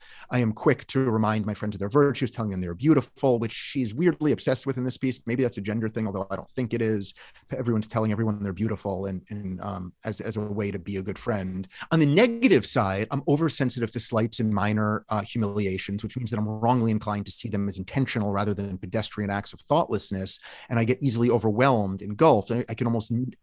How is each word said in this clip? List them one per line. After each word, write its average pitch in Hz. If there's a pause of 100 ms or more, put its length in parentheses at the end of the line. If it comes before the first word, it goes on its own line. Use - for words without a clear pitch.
(300)
"I 123
am 113
quick -
to 135
remind 110
my 107
friends 104
of 92
their 101
virtues, 143
telling 107
them 92
they're 87
beautiful," 131
which 113
she's 120
weirdly 151
obsessed -
with 131
in 127
this 127
piece. 127
Maybe 123
that's 120
a -
gender 110
thing, 110
although 98
I 95
don't -
think 120
it 120
is. 110 (420)
Everyone's 113
telling 110
everyone 104
they're 98
beautiful 98
and, 95
and, 95
um, 92 (140)
as, 107
as 107
a -
way 104
to 98
be 95
a 95
good 95
friend. 95 (240)
On 165
the 151
negative 233
side, 101
I'm 139
oversensitive 135
to -
slights 113
and 110
minor, 107
uh, 107
humiliations, 101
which -
means 117
that 113
I'm 107
wrongly 113
inclined 104
to 98
see -
them 101
as 92
intentional 104
rather 101
than 98
pedestrian 104
acts 101
of -
thoughtlessness, 101 (300)
and 120
I 117
get 120
easily 120
overwhelmed, 110
engulfed. 104
I, 123
I 113
can 120
almost 117
n-, 123 (100)